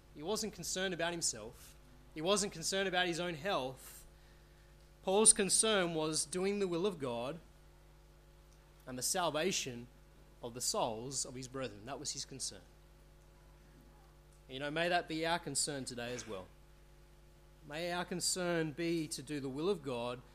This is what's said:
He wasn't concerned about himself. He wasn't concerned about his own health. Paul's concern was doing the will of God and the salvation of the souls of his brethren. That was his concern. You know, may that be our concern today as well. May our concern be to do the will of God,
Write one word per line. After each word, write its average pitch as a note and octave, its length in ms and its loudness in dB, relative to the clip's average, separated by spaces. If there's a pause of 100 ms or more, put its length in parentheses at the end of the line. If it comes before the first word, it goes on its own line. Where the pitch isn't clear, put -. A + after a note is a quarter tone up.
(160)
He D3 60 -12
wasn't G#3 320 -2
concerned F#3 400 -2
about E3+ 180 0
himself. A#2+ 600 -4 (400)
He D#3 80 -6
wasn't G3 300 4
concerned F#3+ 360 0
about F3+ 180 4
his E3+ 140 0
own F3 140 0
health. C#3+ 680 -2 (1000)
Paul's G#3 280 8
concern F#3+ 600 4
was D#3 300 0
doing G3 340 0
the G3 100 2
will F3 180 0
of F3+ 120 -2
God C3 400 -4 (1500)
and B2+ 120 -8
the B2 40 -4
salvation D3+ 840 0 (560)
of A#2 120 -8
the B2 60 -10
souls B2+ 640 0
of C3+ 100 -8
his C3 140 -8
brethren. B2 380 -6
That C3 120 -6
was C#3 140 -6
his C3+ 120 -8
concern. A2+ 360 -8 (1900)
You C3 120 -8
know, D3 100 -2
may E3 180 2
that F3 200 4
be D#3+ 180 0
our E3+ 120 4
concern C#3+ 460 -2
today A#2+ 300 -6
as A2 120 -6
well. F#2+ 200 -6 (1200)
May E3 240 -4
our F3+ 140 -2
concern F3 640 2
be E3+ 380 0
to - 120 -6
do C#3+ 200 -4
the C3+ 80 -2
will D3 200 0
of F#3 140 0
God, B2 380 -4 (140)